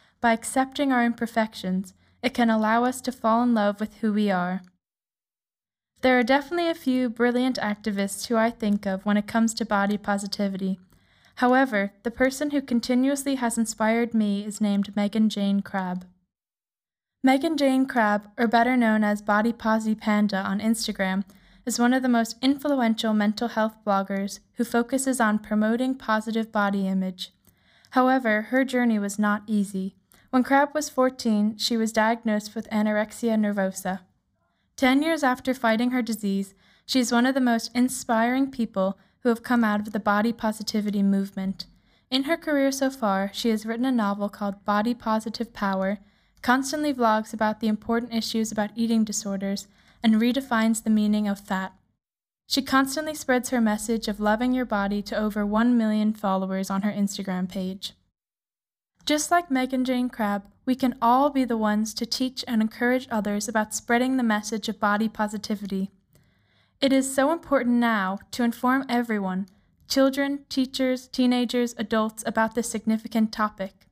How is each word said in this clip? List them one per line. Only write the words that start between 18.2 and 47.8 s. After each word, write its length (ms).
or 100
better 300
known 260
as 200
Body 280
Posi 480
Panda 380
on 240
Instagram, 640
is 140
one 120
of 120
the 40
most 360
influential 680
mental 380
health 240
bloggers 540
who 100
focuses 560
on 200
promoting 560
positive 580
body 340
image. 440
However, 540
her 200
journey 360
was 200
not 280
easy. 480
When 140
Crabb 320
was 140
fourteen, 680
she 180
was 160
diagnosed 640
with 140
anorexia 640
nervosa. 640
Ten 240
years 220
after 320
fighting 360
her 120
disease, 500
she 140
is 120
one 140
of 80
the 80
most 340
inspiring 760
people 460
who 80
have 140
come 200
out 180
of 100
the 80
body 320
positivity 720
movement. 640
In 120
her 140
career 340
so 200
far, 420
she 160
has 160
written 200
a 60
novel 380
called 340
Body 300
Positive 580
Power, 460
constantly 500
vlogs 400
about 260
the 80
important 460